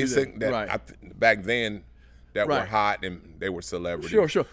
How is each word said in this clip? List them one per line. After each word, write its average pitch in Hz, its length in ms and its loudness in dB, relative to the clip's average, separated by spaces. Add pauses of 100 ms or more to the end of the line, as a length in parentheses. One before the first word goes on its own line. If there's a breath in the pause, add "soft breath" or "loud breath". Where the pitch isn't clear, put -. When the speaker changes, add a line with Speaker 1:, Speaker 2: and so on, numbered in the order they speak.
Speaker 1:
you 135 60 2
did. 127 80 -2
Speaker 2:
basic 135 260 0
that 131 120 0
Speaker 1:
Right. 107 180 -2
Speaker 2:
I 104 80 -2
th-, - 400 -16
back 110 240 6
then 110 420 -2 (500 soft breath)
that 104 120 2
were 151 100 2
Speaker 1:
Right. 95 120 -2
Speaker 2:
hot 104 360 2
and 85 340 -10
they 98 100 -4
were 87 140 -6
celebrities. 87 480 -6
Speaker 1:
Sure, 185 180 4
sure. 151 240 0